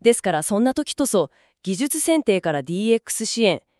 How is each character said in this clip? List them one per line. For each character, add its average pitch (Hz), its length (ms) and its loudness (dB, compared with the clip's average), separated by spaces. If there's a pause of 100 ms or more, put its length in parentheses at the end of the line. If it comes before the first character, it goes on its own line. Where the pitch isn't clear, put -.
で 233 140 6
す - 80 -6
か 185 100 0
ら 156 100 -2
そ 202 160 -2
ん 240 60 2
な 262 100 2
時 - 200 -4
こ 185 120 -2
そ、 165 240 0 (320)
技 185 140 -4
術 294 240 -2
選 320 220 2
定 190 180 2
か 160 120 -2
ら 143 100 -2
デ 160 100 -10
ィ 208 160 -2
ー 226 40 4
エ 226 40 6
ッ - 60 -2
ク - 100 -10
ス 220 140 -6
支 233 180 -2
援、 175 160 2 (200)